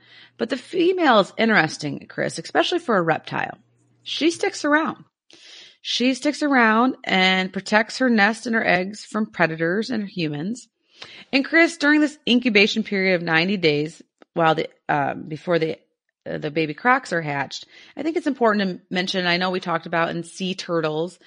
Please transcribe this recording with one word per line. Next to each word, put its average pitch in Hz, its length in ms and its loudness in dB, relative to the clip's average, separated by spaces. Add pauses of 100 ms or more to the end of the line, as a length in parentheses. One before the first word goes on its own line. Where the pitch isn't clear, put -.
(380)
But 226 120 -4
the 269 80 -4
female 330 640 2
is 180 180 0
interesting, 160 720 0
Chris, - 300 -4
especially - 400 0
for 226 180 0
a 180 40 2
reptile. - 560 -4 (460)
She - 280 0
sticks - 340 -4
around. 302 400 0 (760)
She 262 320 0
sticks 285 300 -2
around 247 600 4
and 185 500 2
protects 214 460 -2
her 262 100 2
nest 220 360 2
and 226 100 -2
her 214 100 0
eggs 190 400 0
from 214 260 -4
predators 165 580 0
and 214 200 -4
humans. 160 580 -6 (640)
And 269 140 0
Chris, 330 320 2
during 302 240 4
this 294 160 0 (100)
incubation 220 560 4
period 190 320 0
of 170 60 0
ninety 170 360 0
days, 156 440 0 (320)
while 160 220 4
the, 156 140 -4 (200)
um, 143 380 -2
before 160 320 -2
the, 156 180 -2 (480)
uh, 160 140 -8
the 151 100 -6
baby 151 240 -2
crocs 262 400 0
are 170 80 -2
hatched, 143 440 -6 (320)
I 277 60 -10
think 320 140 -2
it's - 100 -6
important 208 520 0
to - 100 -20
mention, 180 380 -2
I 175 100 2
know 185 140 0
we 185 80 -2
talked 165 260 -4
about 170 240 0
in 170 140 -6
sea 185 320 -8
turtles, 165 720 -4